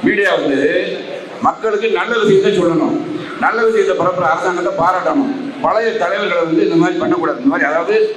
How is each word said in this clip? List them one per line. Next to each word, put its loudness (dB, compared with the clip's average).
மீடியா 2
வந்து 0
மக்களுக்கு 0
நல்ல -2
விஷயத்தை 4
சொல்லணும், 0
நல்ல 0
விஷயத்தை 2
பரப்புற 0
அரசாங்கத்தை -2
பாராட்டணும். 0
பழைய 2
தலைவர்களை 0
வந்து 2
இந்த 0
மாதிரி -2
பண்ணக்கூடாது, -2
இந்த 4
மாதிரி 0
அதாவது 0